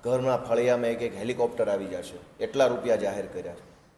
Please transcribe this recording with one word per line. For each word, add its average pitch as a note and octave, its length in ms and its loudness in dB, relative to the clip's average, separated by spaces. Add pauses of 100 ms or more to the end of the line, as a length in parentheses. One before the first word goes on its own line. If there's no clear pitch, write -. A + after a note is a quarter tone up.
ઘરના B2+ 340 2
ફળિયામાં A#2+ 520 2
એક A#2 120 -2
એક G#2 160 -4
હેલિકોપ્ટર A#2 520 0
આવી G2 160 0
જશે, - 580 -10
એટલા C3+ 240 4
રૂપિયા A#2+ 280 2
જાહેર G2+ 300 -2
કર્યા F2 280 -10
છે. - 200 -20 (240)